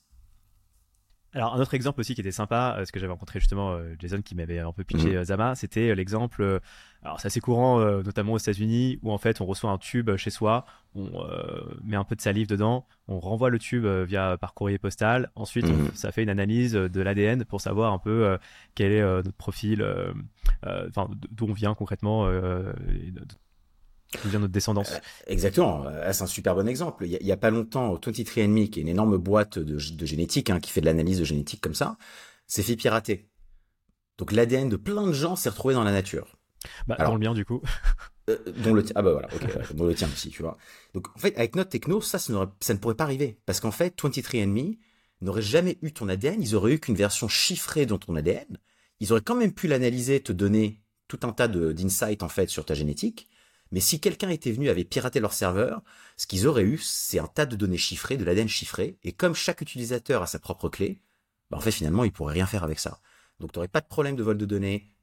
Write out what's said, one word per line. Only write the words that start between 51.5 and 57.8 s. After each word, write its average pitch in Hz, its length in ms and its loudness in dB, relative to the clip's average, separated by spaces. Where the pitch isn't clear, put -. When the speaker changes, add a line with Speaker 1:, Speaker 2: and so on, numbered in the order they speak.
Speaker 2:
d'insights, 95 500 -2
en 82 60 -4
fait, 95 200 0
sur - 140 -6
ta - 100 -4
génétique. 73 540 -2
Mais - 100 0
si - 180 2
quelqu'un 185 300 0
était 156 220 -2
venu, 131 180 0
avait 90 160 2
piraté 123 340 -2
leur 104 140 0
serveur, 104 480 0
ce - 100 -8
qu'ils 95 220 0
auraient 127 160 6
eu, 120 140 4
c'est - 420 -4
un 78 80 -2
tas - 180 0
de 117 120 -4
données 95 200 0
chiffrées, - 380 -4